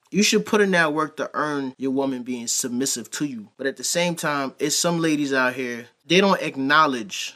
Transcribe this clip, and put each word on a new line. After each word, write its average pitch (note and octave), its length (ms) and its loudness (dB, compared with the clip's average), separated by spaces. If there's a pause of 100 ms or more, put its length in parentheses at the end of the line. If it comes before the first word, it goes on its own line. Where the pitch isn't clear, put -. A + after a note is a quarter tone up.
(100)
You F#3+ 120 0
should G#3+ 220 2
put G#3+ 160 2
in G3 120 2
that E3+ 200 2
work D3+ 240 -2
to - 160 -6
earn C#3 460 -2
your C3 140 -2
woman C3+ 300 -2
being A#2+ 260 -8
submissive B2 640 -2
to - 120 -4
you. A#2 320 -8
But B2+ 100 -6
at C3+ 120 -4
the B2+ 40 -12
same F3 320 0
time, C#3+ 440 -2
it's D3 180 0
some E3+ 240 0
ladies D3 320 2
out B2+ 220 2
here, A#2+ 320 -6 (200)
they E3 140 4
don't G3 220 4
acknowledge C3+ 920 2